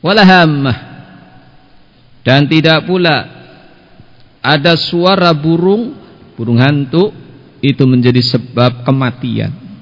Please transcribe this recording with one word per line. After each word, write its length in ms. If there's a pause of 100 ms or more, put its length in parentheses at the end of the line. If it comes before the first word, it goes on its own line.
Wala 240
hammah. 520 (1500)
Dan 240
tidak 400
pula 320 (1200)
ada 320
suara 560
burung, 640 (400)
burung 240
hantu, 560 (480)
itu 240
menjadi 320
sebab 640
kematian. 720 (280)